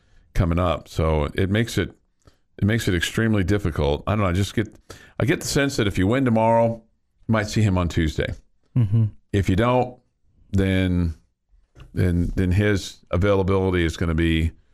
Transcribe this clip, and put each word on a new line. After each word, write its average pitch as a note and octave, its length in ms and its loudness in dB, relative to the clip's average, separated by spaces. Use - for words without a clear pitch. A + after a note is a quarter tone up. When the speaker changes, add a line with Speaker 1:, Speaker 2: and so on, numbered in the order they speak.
Speaker 1:
coming E2+ 260 0
up. E2+ 280 -2
So D#2 460 -2
it F#2 160 -2
makes A2 280 -2
it, F2+ 160 -4
it - 80 -2
makes A2+ 220 0
it F#2 80 0
extremely G#2+ 480 0
difficult. D#2+ 640 -2
I - 40 -2
don't G#2+ 80 0
know. G2 80 0
I F2 60 -2
just F#2+ 200 -2
get, G#2+ 200 -4
I A2+ 60 0
get C#3+ 160 0
the - 60 -8
sense C#3 300 0
that A2 100 0
if F#2+ 100 -2
you F#2 100 2
win B2+ 180 0
tomorrow, A2+ 560 2
you - 40 -2
might G#2+ 160 2
see - 140 -2
him G2 160 2
on F2 100 0
Tuesday. - 460 -2
Speaker 2:
Mm-hmm. A2+ 300 2
Speaker 1:
If G2 160 0
you F#2+ 60 2
don't, B2 420 0
then, F#2 640 0
then, F2 420 0
then F#2 160 0
his G#2 480 0
availability F#2+ 720 2
is E2 120 -4
gonna E2+ 180 -2
be E2 360 0